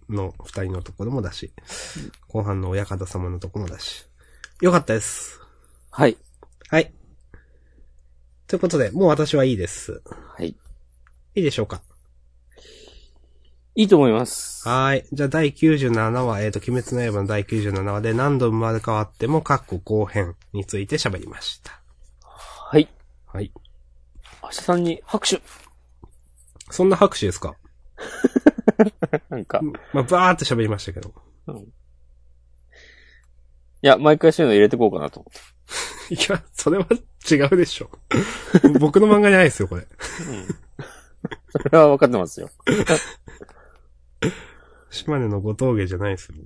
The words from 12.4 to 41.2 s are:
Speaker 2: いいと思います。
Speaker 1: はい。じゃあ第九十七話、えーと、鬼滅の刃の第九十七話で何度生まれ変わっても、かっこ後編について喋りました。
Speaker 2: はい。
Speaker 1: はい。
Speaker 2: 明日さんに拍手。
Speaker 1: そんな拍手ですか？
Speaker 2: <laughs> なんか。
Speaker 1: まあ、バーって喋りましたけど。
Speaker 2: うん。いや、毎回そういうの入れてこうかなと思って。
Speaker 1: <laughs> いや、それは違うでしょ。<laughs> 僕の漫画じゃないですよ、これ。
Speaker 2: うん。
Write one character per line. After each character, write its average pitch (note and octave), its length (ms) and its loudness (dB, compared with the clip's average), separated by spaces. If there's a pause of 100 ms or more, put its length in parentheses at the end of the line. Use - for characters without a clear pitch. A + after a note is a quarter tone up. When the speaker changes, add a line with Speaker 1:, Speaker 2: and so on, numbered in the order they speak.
Speaker 2:
い G#3 80 4
い G3+ 40 4
と G3+ 80 6
思 C#3 140 8
い - 20 4
ま A#2 140 0
す。 - 420 -12
Speaker 1:
は C3 280 2
い。 B2+ 180 -4
じ C#3 80 -6
ゃ C#3 60 0
あ - 20 -8
第 D3+ 240 0
九 D#3+ 240 2
十 C3 140 0
七 A2+ 340 0
話、 G#2+ 160 -2
え G#2+ 60 -2
ー G#2 40 -4
と、 G#2 80 -6
鬼 B2 220 -4
滅 B2 160 -6
の A#2 160 -2
刃 G2+ 80 -2
の G2 60 -4
第 G#2 180 -2
九 A2 160 -4
十 G#2 100 -4
七 G2 220 -4
話 G#2 80 -4
で A2+ 120 -2
何 C3+ 260 0
度 B2 80 2
生 A2 100 -2
ま A2+ 140 0
れ A2+ 80 -2
変 A2+ 160 -4
わ G#2+ 60 0
っ G#2 120 -8
て - 140 -6
も、 D3+ 140 0
か C#3+ 140 0
っ - 120 -4
こ F2+ 100 -8
後 G#2+ 300 -2
編 F2+ 280 -4 (160)
に G2 140 -8
つ G#2 140 -8
い G2 80 -8
て D3+ 100 -4
喋 F#2+ 220 -4
り F#2+ 80 -16
ま - 140 -18
し - 200 -12
た。 - 180 -20 (420)
Speaker 2:
は - 580 -4
い。 - 100 2 (380)
Speaker 1:
は - 120 -12
い。 G#2 120 -10 (880)
Speaker 2:
明 - 80 -18
日 - 60 -14
さ - 200 -2
ん F3 80 0
に E3 220 -4
拍 - 240 -4
手。 F#3 120 -2 (1300)
Speaker 1:
そ - 140 -2
ん F#3+ 60 4
な F#3 80 2
拍 G3 200 2
手 G#2 100 -2
で F2+ 40 -4
す - 80 -10
か？ - 160 -10 (840)
Speaker 2:
<laughs> - 880 0
な D3 80 -8
ん A2 80 -10
か。 - 160 -2 (320)
Speaker 1:
ま C#3 80 0
あ、 - 20 0
バ F3+ 280 4
ー - 0 -
っ F3+ 60 2
て - 60 -6
喋 A#2 180 0
り A2 60 0
ま G#2 120 -4
し - 60 -14
た F#2+ 60 -10
け E2+ 80 -12
ど。 - 140 -16 (320)
Speaker 2:
う - 80 -14
ん。 A#2 60 -16
い G2+ 120 -20 (2000)
や、 C3+ 160 8
毎 D3+ 200 6
回 E3 160 4
そ E3+ 100 0
う C#3+ 40 4
い - 20 4
う - 0 -
の G#2+ 60 6
入 G2+ 60 8
れ G#2 80 8
て B2 60 -4
こ A#2+ 120 4
う G2 40 -2
か F2+ 80 -4
な D2 100 -6
と - 120 -18
思 - 80 -20
っ - 40 -20 (760)
て。 E3+ 60 -6
Speaker 1:
<laughs> - 0 -
い - 20 -4 (120)
や、 G3 220 -2
そ - 200 -2
れ G3 80 0
は F3 80 -4 (420)
違 D#3 60 4 (180)
う - 20 6
で F3 100 4
し - 180 -6
ょ。 - 80 -20 (420)
<laughs> - 460 4
僕 D3+ 200 4
の G#3+ 80 6
漫 G#3 140 6
画 G#3 80 6
じ G3 60 8
ゃ - 20 8
な F#3 60 8
い - 20 8
で C#3 60 4
す - 100 -4
よ、 F#2+ 60 -2
こ F2+ 80 -10
れ。 F2 80 -10
Speaker 2:
う - 20 -20
ん。 - 20 -20 (1600)